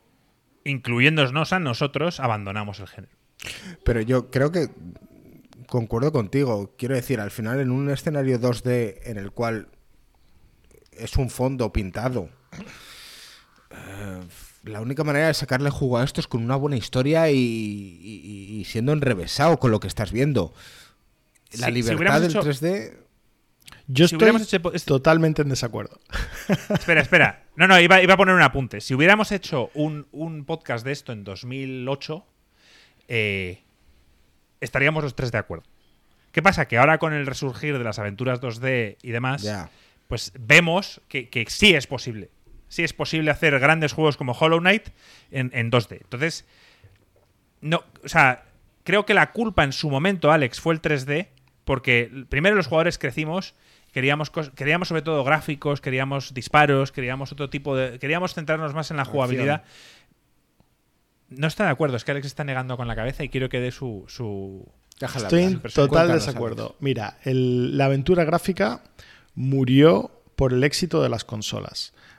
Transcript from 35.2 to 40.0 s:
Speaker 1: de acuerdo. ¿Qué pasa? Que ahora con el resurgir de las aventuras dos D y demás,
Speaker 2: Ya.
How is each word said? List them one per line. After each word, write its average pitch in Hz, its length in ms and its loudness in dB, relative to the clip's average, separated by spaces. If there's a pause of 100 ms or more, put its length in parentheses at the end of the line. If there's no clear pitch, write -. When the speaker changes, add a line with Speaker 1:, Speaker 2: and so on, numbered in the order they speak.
Speaker 1:
de 113 60 -2
acuerdo. 85 260 -10 (680)
¿Qué - 100 -2
pasa? 175 240 0
Que 117 120 0
ahora 151 200 4
con 160 140 -2
el 143 140 -4
resurgir 139 500 -6
de 120 80 -4
las 110 140 -6
aventuras 117 420 -4
dos 117 200 -8
D 123 420 -2
y 127 80 -12
demás, 127 320 -4
Speaker 2:
Ya. 101 280 -6 (380)